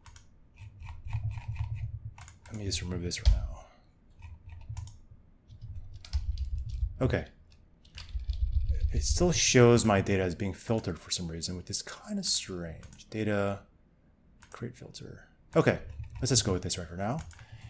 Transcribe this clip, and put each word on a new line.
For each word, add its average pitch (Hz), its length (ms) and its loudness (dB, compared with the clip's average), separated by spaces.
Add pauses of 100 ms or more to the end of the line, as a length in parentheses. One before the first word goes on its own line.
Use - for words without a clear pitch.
(2500)
let - 80 -10
me 107 100 -6
just 98 160 0
remove 90 200 -4
this 87 160 -4
for - 120 6
now. - 360 2 (3250)
Okay. 95 240 2 (1700)
It - 120 4
still - 280 4
shows 120 540 8
my 101 160 6
data 95 220 2
as 87 120 0
being 98 180 -2
filtered 101 460 -2
for - 120 -10
some 90 160 -4
reason, 82 280 -6
which 87 140 -10
is 101 120 -4
kinda 208 420 -8
strange. - 840 -4
Data, 101 500 0 (920)
create - 240 -10
filter. - 540 -16 (260)
Okay, 127 240 4 (400)
let's - 100 0
just 123 140 4
go 98 100 2
with 90 100 -2
this - 140 -2
right 87 100 -8
for 85 100 -10
now. 110 220 -2 (500)